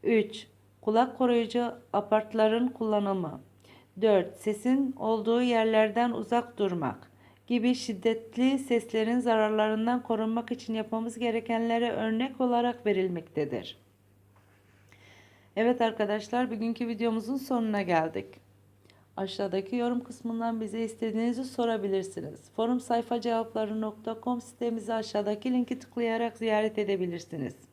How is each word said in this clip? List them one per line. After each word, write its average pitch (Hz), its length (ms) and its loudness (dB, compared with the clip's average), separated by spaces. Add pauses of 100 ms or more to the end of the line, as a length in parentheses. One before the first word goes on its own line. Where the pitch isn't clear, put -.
Üç, 220 440 2 (340)
kulak 233 380 2
koruyucu 240 560 2 (180)
apartların 220 760 2
kullanımı. 202 720 -2 (600)
Dört, 202 360 4
sesin 254 560 0
olduğu 220 500 2
yerlerden 220 680 4
uzak 233 480 -2
durmak 175 520 -2 (360)
gibi 247 280 2
şiddetli 233 840 0
seslerin 233 600 0
zararlarından 220 840 2
korunmak 226 500 -2
için 226 220 -6
yapmamız 226 440 -4
gerekenlere 233 720 0
örnek 226 500 -2
olarak 240 460 0
verilmektedir. 175 920 -2 (1800)
Evet 240 240 4
arkadaşlar, 220 720 0
bugünkü 226 380 -4
videomuzun 226 480 -2
sonuna 226 460 0
geldik. 165 440 0 (920)
Aşağıdaki 196 600 -4
yorum 240 280 0
kısmından 226 560 -4
bize 220 200 -4
istediğinizi 226 640 -2
sorabilirsiniz. 196 1120 -2
Forum 240 240 2
Sayfa 233 400 0
Cevapları 220 600 -2
nokta 220 420 -6
com 247 180 -2
sitemizi 233 540 -4
aşağıdaki 214 580 -2
linki 247 260 0
tıklayarak 226 580 -2
ziyaret 214 420 0
edebilirsiniz. 175 800 -4 (160)